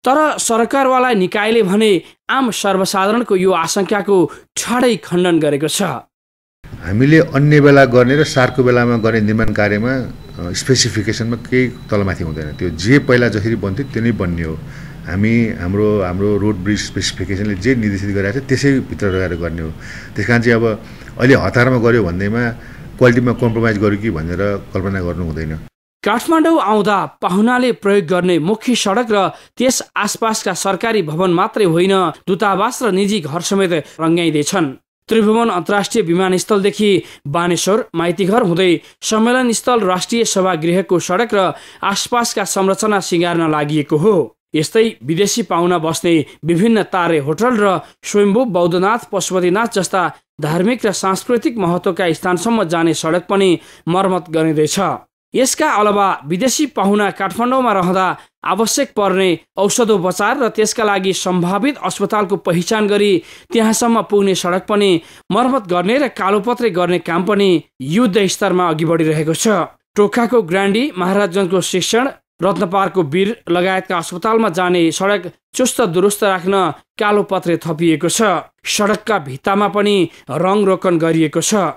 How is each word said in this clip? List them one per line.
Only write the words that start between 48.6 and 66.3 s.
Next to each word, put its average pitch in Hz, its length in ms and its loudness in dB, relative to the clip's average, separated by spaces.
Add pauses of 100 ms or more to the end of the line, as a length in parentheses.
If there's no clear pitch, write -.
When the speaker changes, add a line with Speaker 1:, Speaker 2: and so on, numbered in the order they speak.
Speaker 1:
पशुपतिनाथ 185 540 0
जस्ता 185 460 -2 (280)
धार्मिक 175 460 0
र 196 60 0
सांस्कृतिक 226 640 -2
महत्त्वका 175 540 -2
स्थानसम्म 185 520 0
जाने 165 300 0
सडक 170 340 -2
पनि 196 320 2 (280)
मर्मत 185 420 0
गरिँदैछ। 156 500 0 (540)
यसका 269 360 0
अलावा 202 560 2
विदेशी 233 400 0
पाहुना 202 440 0
काठमाडौँमा 233 600 -2
रहँदा 185 460 0 (260)
आवश्यक 208 520 -2
पर्ने 190 420 2 (180)
औषधोपचार 202 840 0
र 226 60 0
त्यसका 214 360 -2
लागि 196 280 0
सम्भावित 185 640 -2
अस्पतालको 196 600 -2
पहिचान 185 500 0
गरी 202 360 2 (300)
त्यहाँसम्म 226 500 2
पुग्ने 196 320 2
सडक 180 320 -2
पनि 202 340 2 (320)
मर्मत 240 360 0
गर्ने 180 300 0
र 285 100 0
कालोपत्रे 214 640 -2